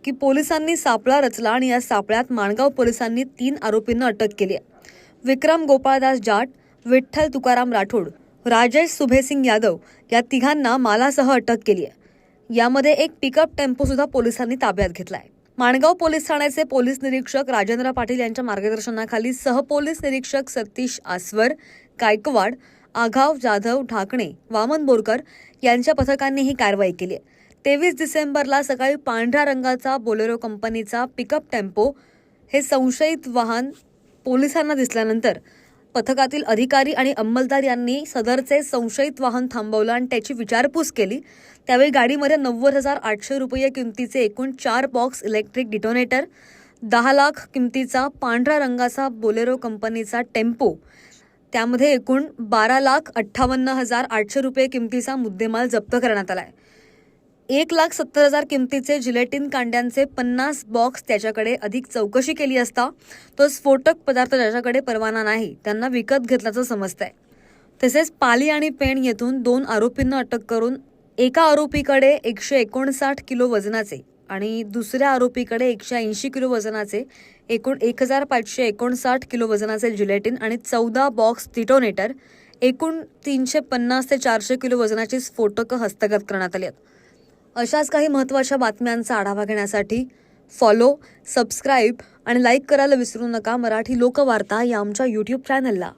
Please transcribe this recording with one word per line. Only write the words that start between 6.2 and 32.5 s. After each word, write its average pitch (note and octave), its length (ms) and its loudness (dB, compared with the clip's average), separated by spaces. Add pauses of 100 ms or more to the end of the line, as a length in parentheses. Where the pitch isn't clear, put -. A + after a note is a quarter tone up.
जाट, A3+ 240 0 (360)
विठ्ठल C4 500 2
तुकाराम B3 380 0
राठोड, G3+ 360 0 (380)
राजेश B3 440 4
सुभेसिंग C4 560 2
यादव G#3+ 320 2 (340)
या A#3 80 6
तिघांना C4 560 2
मालासह C4 560 4
अटक A#3+ 220 2 (120)
केली F#3+ 180 2
आहे. - 80 -10 (640)
यामध्ये C4 380 4
एक D#4 180 2 (100)
पिकअप D#4 280 2 (100)
टेम्पो C#4 260 0
सुद्धा C4+ 200 0
पोलिसांनी A#3+ 580 -2
ताब्यात G3 280 0
घेतलाय. - 320 -12 (360)
माणगाव C4 360 4
पोलीस D#4+ 340 0
ठाण्याचे D4 340 0
पोलीस C4 400 0
निरीक्षक C4 460 -2
राजेंद्र A#3 420 0
पाटील B3 300 -2
यांच्या A#3 240 -4
मार्गदर्शनाखाली A3 880 -4
सहपोलीस C#4+ 680 -2
निरीक्षक C4+ 460 -4
सतीश B3 560 -6
आस्वर, G3+ 480 0 (480)
गायकवाड, A3 540 2 (400)
आघाव C4 480 2
जाधव, A#3 400 0
ढाकणे, G#3+ 500 -4 (180)
वामन C4 360 0
बोरकर A3+ 340 2 (420)
यांच्या B3 320 4
पथकांनी C#4 480 0
ही C4+ 120 0
कारवाई G3+ 380 0
केली F3+ 220 -8
आहे. - 260 -18 (240)
तेवीस C#4+ 340 2
डिसेंबरला C#4+ 640 0
सकाळी C4+ 340 0
पांढऱ्या A#3+ 480 0
रंगाचा C4 520 -2
बोलेरो A3+ 400 -2
कंपनीचा A3+ 680 -6 (120)
पिकअप D4+ 260 -2 (100)
टेम्पो G#3 400 0 (600)